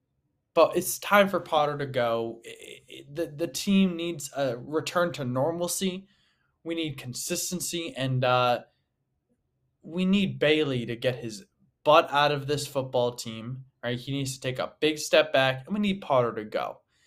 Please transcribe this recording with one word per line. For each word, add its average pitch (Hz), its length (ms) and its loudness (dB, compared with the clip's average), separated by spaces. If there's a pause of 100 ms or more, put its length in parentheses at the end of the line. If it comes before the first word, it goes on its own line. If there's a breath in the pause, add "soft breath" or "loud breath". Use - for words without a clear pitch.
(540)
But 156 220 6
it's 180 240 -2
time 202 300 4
for 185 100 -2
Potter 147 380 0
to 143 80 -4
go. 117 600 -2
I, - 340 -18 (100)
I, 135 240 -18
the, 160 140 -4
the 151 200 -6
team 190 480 4
needs 170 400 -8
a 135 220 -2
return 156 560 -2
to 143 120 -6
normalcy. 175 840 -2 (560 soft breath)
We 165 120 -6
need 156 220 -6
consistency, 170 1000 -6
and, 131 280 0
uh, 123 360 4 (1200)
we 180 240 -4
need 185 340 2
Bailey 147 460 2
to 117 100 -6
get 120 200 -2
his 107 300 -12 (380)
butt 160 280 6
out 143 200 4
of 135 160 -4
this 143 200 -2
football 127 460 0
team, 117 520 -10 (180)
right? 123 160 -4
He 135 120 -10
needs 135 240 -4
to - 60 -16
take 131 180 -4
a - 200 -4
big 151 180 2
step 151 360 4
back, 131 320 2
and 185 80 -8
we 214 60 -2
need 196 220 0
Potter 123 340 2
to 110 80 -6
go. 78 340 -4 (300)